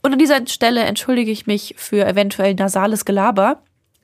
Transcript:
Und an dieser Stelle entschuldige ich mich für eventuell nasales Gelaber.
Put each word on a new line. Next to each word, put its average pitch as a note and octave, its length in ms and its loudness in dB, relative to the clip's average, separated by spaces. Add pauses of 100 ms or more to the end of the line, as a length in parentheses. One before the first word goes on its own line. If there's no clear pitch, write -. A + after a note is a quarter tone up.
Und C4+ 100 2
an C4 60 0
dieser C#4 260 4
Stelle A#3 360 0
entschuldige A3+ 500 -2
ich G#3+ 160 -6
mich G#3 300 -4
für G3+ 280 0
eventuell G3 480 0
nasales G3 520 0
Gelaber. G3+ 580 0 (400)